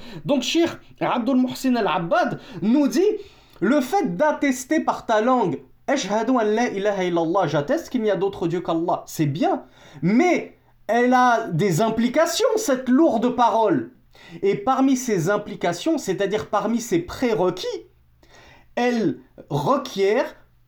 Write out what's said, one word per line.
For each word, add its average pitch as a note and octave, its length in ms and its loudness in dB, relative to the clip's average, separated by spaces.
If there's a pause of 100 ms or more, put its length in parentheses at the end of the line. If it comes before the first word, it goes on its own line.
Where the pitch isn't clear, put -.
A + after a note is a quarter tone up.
(260)
Donc, C4 180 2
Cheikh E4 260 0 (320)
Abdul A3 360 0
Muhsin B3+ 380 0
Al-Abbad G3 640 0 (220)
nous B3+ 260 4
dit, D4+ 140 0 (600)
le C4 200 4
fait B3+ 340 -2
d'attester D4 640 0
par - 260 -4
ta A3 140 2
langue, A3 420 0 (240)
Ashhadu A3+ 460 0
an B3 100 2
la A3 240 0
ilaha G3 360 -2
illallah, F3 440 0
j'atteste D#3 420 -2
qu'il A#3 140 -2
n'y G#3+ 80 2
a F#3+ 40 0
d'autre F#3+ 320 -2
Dieu E3+ 140 -4
qu'Allah, E3+ 460 -2
c'est - 180 -2
bien, B3 380 -2 (400)
mais B3+ 520 2 (300)
elle B3 300 2
a B3 320 4
des F3 340 0
implications, B3+ 640 0 (120)
cette B3+ 320 -2
lourde B3 400 4
parole. G#3+ 640 2 (500)
Et G3+ 100 2
parmi C4 440 2
ces G3 340 0
implications, G#3 640 -2
c'est-à-dire G3+ 480 -2
parmi G#3+ 340 -2
ces F#3 200 -2
prérequis, F#3 640 -2 (1080)
elle A#3 420 0 (320)
requiert G#3+ 840 0 (320)